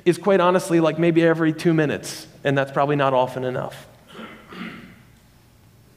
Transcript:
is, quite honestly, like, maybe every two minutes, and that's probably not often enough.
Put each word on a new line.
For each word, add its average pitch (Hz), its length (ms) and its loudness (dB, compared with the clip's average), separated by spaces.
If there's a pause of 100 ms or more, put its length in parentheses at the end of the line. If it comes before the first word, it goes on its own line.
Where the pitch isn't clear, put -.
is, 170 140 2
quite 196 220 2
honestly, 180 400 2
like, 156 180 0
maybe 165 240 2
every 165 320 2
two 165 220 0
minutes, 139 500 -2 (180)
and 139 140 0
that's 135 140 -2
probably 147 240 0
not 135 180 0
often 127 300 -2
enough. - 420 -8 (2000)